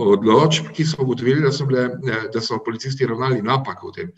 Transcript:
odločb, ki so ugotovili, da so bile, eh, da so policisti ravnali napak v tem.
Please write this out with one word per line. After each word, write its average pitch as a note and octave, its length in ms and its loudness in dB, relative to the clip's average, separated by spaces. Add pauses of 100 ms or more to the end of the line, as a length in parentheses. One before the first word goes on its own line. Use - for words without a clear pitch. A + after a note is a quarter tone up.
odločb, A2 640 4
ki - 160 -2
so - 160 -2
ugotovili, B2+ 400 0
da D3+ 80 2
so C3+ 160 -2
bile, B2 320 0
eh, A2 340 -4
da A2+ 80 -2
so A2+ 220 -6
policisti A#2 480 -4
ravnali B2 320 -2
napak A#2 400 -2
v - 100 -12
tem. - 260 -12